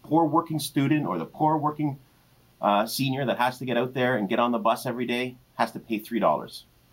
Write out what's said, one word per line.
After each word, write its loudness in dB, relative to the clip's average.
poor 4
working 0
student 2
or -2
the -6
poor 0
working, -2
uh, 4
senior -2
that 0
has 0
to -8
get -2
out 0
there 2
and 0
get 0
on 4
the 0
bus 0
every -4
day, -4
has -2
to -10
pay -4
three -4
dollars. 0